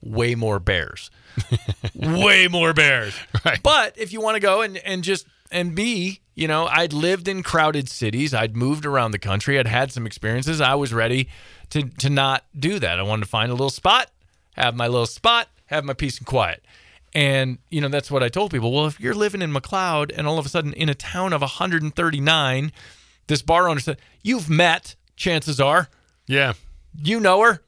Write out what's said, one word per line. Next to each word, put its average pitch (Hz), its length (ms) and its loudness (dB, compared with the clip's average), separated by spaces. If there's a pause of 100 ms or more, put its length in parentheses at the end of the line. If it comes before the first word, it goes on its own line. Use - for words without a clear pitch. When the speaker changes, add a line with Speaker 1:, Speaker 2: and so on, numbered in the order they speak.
Speaker 1:
way 117 340 0
more 110 240 0
bears." 87 500 -2 (280)
<laughs> - 120 -6 (460)
Way 185 520 4
more 175 260 2
bears. 131 420 4 (300)
Speaker 2:
Right. - 160 2
Speaker 1:
But 269 360 4
if 214 160 -6
you 220 80 -6
wanna 220 180 0
go 202 220 4
and, 196 160 -4
and 185 260 -6
just, 185 220 -2 (260)
and 175 240 -2
be, 196 460 -2 (140)
you 160 120 -2
know, 156 180 0
I'd 156 280 0
lived 175 340 0
in 190 160 -6
crowded 156 460 0
cities. 127 440 -4
I'd 110 220 -2
moved 143 300 -2
around 131 260 0
the 104 80 -6
country. 98 400 -2
I'd 120 80 0
had 123 240 0
some 120 140 -8
experiences. 123 560 -4
I 135 140 4
was 139 180 -2
ready 120 360 0 (420)
to, 151 120 0
to 131 260 -2
not 135 360 0 (120)
do 175 220 -2
that. 90 200 -2
I 95 40 -2
wanted 107 200 -2
to 101 60 -8
find 113 220 -2
a - 40 -2
little 135 140 -2
spot, 214 420 2 (440)
have 120 200 0
my 120 120 -2
little 120 180 2
spot, 233 420 0 (200)
have 151 180 -4
my 139 80 -6
peace 131 240 -6
and 120 100 -16
quiet. 104 360 -2 (500)
And, 135 440 0 (120)
you 160 120 -2
know, 143 80 -2
that's 139 220 -4
what 139 100 2
I 120 80 0
told 185 220 -2
people. 120 200 0
Well, 147 160 2
if 151 120 -6
you're 226 160 -2
living 208 260 -2
in 165 120 -4
McLeod 151 600 -2
and 151 120 -2
all 160 120 0
of 143 60 -4
a 135 40 -6
sudden 151 240 -2
in 156 160 -2
a 143 60 0
town 185 380 -4
of 147 80 0
a 143 60 -2
hundred 170 360 -2
and 151 120 -6
thirty-nine, 151 760 0 (560)
this 147 140 0
bar 175 280 4
owner 151 100 -2
said, 135 180 -8 (260)
you've 202 260 -2
met, 160 460 2 (200)
chances 156 440 -2
are. 143 300 4 (380)
Speaker 2:
Yeah. 135 260 2 (480)
Speaker 1:
You 202 180 0
know 196 220 6
her. 220 260 4